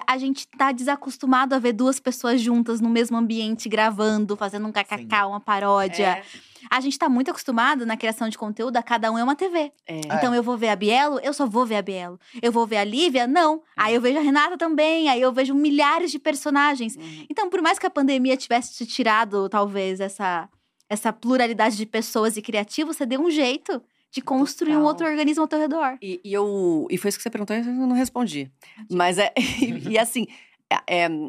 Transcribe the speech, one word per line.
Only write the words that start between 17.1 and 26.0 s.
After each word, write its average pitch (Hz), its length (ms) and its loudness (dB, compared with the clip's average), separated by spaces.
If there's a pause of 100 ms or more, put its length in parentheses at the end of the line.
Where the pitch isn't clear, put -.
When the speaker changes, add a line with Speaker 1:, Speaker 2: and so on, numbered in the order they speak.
Speaker 1:
Então, 370 200 -2
por 370 120 -2
mais 339 180 2
que 381 60 -4
a 359 40 2
pandemia 262 460 2
tivesse 247 380 -2
te 240 120 -10
tirado, 214 600 2
talvez, 196 540 -2
essa, 190 480 -4 (400)
essa 208 240 -2
pluralidade 233 640 2
de 214 80 -4
pessoas 226 500 -2
e 214 60 -8
criativos, 226 560 -4
você 285 80 -2
deu 262 160 -2
um 349 100 2
jeito 302 500 -2 (300)
de 262 100 -8
construir 285 500 0
um 302 40 4
Speaker 3:
Total. 302 120 4
Speaker 1:
outro 311 200 0
organismo 302 340 0
ao 311 60 0
teu 302 120 0
redor. 294 420 -2